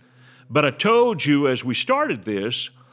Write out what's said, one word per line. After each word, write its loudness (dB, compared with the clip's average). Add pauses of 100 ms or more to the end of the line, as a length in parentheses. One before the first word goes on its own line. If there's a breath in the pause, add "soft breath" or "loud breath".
(500 soft breath)
But 2
I 2
told 2
you 2
as -2
we -4
started -2
this -4 (240 soft breath)